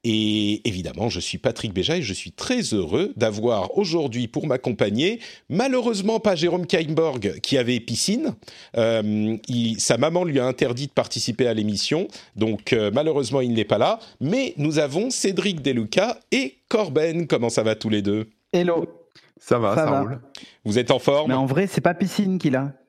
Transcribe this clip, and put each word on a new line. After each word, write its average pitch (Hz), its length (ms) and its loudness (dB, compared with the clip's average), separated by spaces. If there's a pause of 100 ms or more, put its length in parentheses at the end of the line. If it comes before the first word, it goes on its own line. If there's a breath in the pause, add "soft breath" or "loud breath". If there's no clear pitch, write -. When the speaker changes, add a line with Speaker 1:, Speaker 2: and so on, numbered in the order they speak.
Speaker 1:
Et 107 600 0
évidemment, 92 400 -4
je 92 140 -4
suis - 160 -8
Patrick 117 360 -4
Béja 98 220 0
et 180 60 -2
je 98 120 -4
suis - 200 -10
très - 260 -2 (140)
heureux 107 420 0
d'avoir 107 640 0
aujourd'hui 147 500 -2
pour 151 200 -6
m'accompagner, 127 760 0 (280 loud breath)
malheureusement 226 720 0
pas 208 160 2
Jérôme 170 300 0
Kainborg 151 760 0
qui - 160 0
avait 123 220 2
piscine. 202 560 -2 (400 loud breath)
Euh, 110 640 2 (100)
il, 117 320 0
sa 123 180 2
maman 165 280 2
lui 139 160 0
a 123 40 0
interdit 127 420 -2
de - 40 -12
participer 120 560 -2
à 113 60 0
l'émission, 107 560 -2 (260 loud breath)
donc, 110 380 0
euh, 107 200 2
malheureusement 139 460 0
il 123 140 0
n'est 110 100 2
pas 104 140 2
là. 185 220 2 (200 loud breath)
Mais 226 380 -2
nous 151 200 0
avons 160 320 0
Cédric 190 520 -2
Deluca 131 580 0 (140)
et 262 240 -2 (100)
Corben. 165 580 0
Comment 120 240 2
ça 117 140 2
va 110 120 2
tous 110 140 -4
les 107 120 2
deux ? 104 260 0 (240)
Speaker 2:
Hello. 175 340 2 (540 soft breath)
Speaker 3:
Ça - 180 2
va, 104 180 2
Speaker 2:
Ça 160 100 2
Speaker 3:
ça - 60 2
Speaker 2:
va. 139 100 2
Speaker 3:
roule. 123 180 -4 (460 loud breath)
Speaker 1:
Vous 107 140 2
êtes 123 120 0
en 127 80 6
forme ? 143 300 2
Speaker 2:
Mais 131 80 2
en 135 80 2
vrai, 147 220 2
c'est - 140 0
pas 175 120 4
piscine 185 460 0
qu'il 131 180 2
a. 139 160 -2 (160)